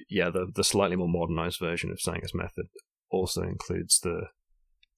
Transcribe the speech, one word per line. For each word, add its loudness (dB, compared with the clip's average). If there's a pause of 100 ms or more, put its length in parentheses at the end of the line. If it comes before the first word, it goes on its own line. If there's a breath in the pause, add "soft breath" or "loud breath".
yeah, 2
the, 0
the 2
slightly 4
more 2
modernized 0
version -2
of -6
Sanger's -4
method -4 (440)
also 0
includes 0
the, -2 (680)